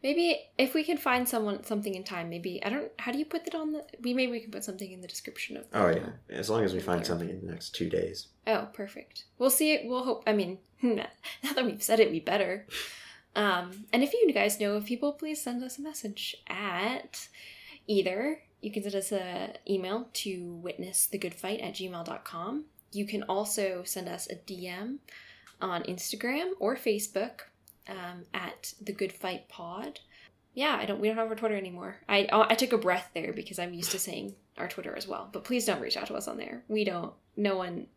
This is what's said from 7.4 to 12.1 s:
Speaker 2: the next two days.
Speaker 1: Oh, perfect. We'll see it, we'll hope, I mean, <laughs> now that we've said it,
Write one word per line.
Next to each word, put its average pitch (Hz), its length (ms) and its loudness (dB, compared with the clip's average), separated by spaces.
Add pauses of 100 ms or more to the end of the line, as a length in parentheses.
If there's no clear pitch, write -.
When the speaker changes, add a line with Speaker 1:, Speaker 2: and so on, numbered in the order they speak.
Speaker 2:
the 90 60 -6
next 85 240 -10
two 85 160 -2
days. 87 380 -2 (180)
Speaker 1:
Oh, 214 260 0
perfect. - 520 -12 (120)
We'll 254 140 4
see 311 220 6
it, - 140 2
we'll 247 180 -2
hope, 233 240 0
I 220 40 4
mean, 190 260 2 (120)
<laughs> - 120 -6
now 233 240 4 (360)
that 269 220 0
we've - 180 0
said 220 160 4
it, 214 140 8